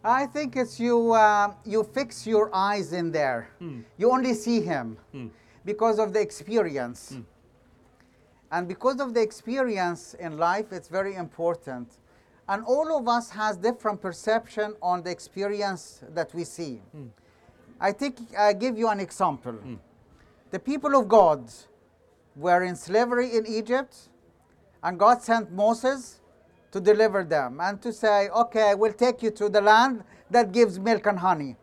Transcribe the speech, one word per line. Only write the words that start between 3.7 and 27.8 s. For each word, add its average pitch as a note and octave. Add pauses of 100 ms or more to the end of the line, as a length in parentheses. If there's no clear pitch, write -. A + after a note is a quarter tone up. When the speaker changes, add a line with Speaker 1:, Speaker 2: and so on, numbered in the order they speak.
Speaker 1:
You A3
only B3+
see A#3
him C3 (140)
Speaker 2:
Hmm. B2+ (380)
Speaker 1:
because G#3+
of G#3+
the G#3+
experience. E3+
Speaker 2:
Hmm. C3 (1300)
Speaker 1:
And F3
because B3
of B3+
the A#3
experience G#3+
in D#3+
life, F#3
it's F3+
very F#3+
important. E3 (580)
And G3+
all D4+
of A#3+
us A#3
has G#3+
different G#3+
perception G#3+
on F3+
the F3
experience G3 (120)
that D#3+
we E3
see. D3 (160)
Speaker 2:
Hmm. C#3+ (720)
Speaker 1:
I G3
think C#4 (200)
I G#3
give A3
you A3+
an G#3
example. D#3
Speaker 2:
Hmm. A2+ (760)
Speaker 1:
The F#3+
people C#4
of A#3
God D#3 (840)
were F3
in F3+
slavery A#3+
in A3
Egypt, A#3 (840)
and F3
God A#3
sent A3+
Moses A#3 (500)
to G3
deliver G#3
them C#3+
and G3